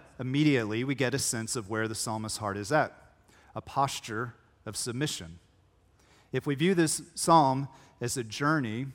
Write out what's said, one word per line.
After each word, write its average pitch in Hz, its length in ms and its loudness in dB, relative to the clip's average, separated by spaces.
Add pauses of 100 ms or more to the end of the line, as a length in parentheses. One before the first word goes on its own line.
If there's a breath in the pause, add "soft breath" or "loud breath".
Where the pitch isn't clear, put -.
(180)
immediately 127 640 2
we 147 120 -2
get 123 180 0
a 139 60 0
sense 113 360 -2
of 107 140 -4
where 110 180 0
the 110 80 -6
psalmist's 110 440 -4
heart 101 180 -2
is 104 160 -6
at, - 420 0 (400 soft breath)
a - 60 -8
posture 120 760 -4 (300)
of 107 120 -8
submission. 117 600 -6 (920 soft breath)
If 131 140 -2
we 147 80 0
view 175 200 2
this 156 280 2 (120)
psalm 139 540 4 (320 loud breath)
as 120 160 -4
a 123 80 -2
journey 131 720 0